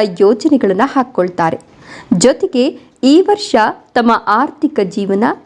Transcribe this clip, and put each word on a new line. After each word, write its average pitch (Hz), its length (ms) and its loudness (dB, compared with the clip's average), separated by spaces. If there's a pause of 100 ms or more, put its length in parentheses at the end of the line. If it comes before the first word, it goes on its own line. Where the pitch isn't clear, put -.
(180)
ಯೋಜನೆಗಳನ್ನ 214 600 2 (140)
ಹಾಕ್ಕೊಳ್ತಾರೆ. 180 640 -4 (540)
ಜೊತೆಗೆ 254 520 0 (380)
ಈ 269 180 4
ವರ್ಷ 415 340 -2 (400)
ತಮ್ಮ 233 320 2
ಆರ್ಥಿಕ 277 560 -2
ಜೀವನ, 196 400 -2 (220)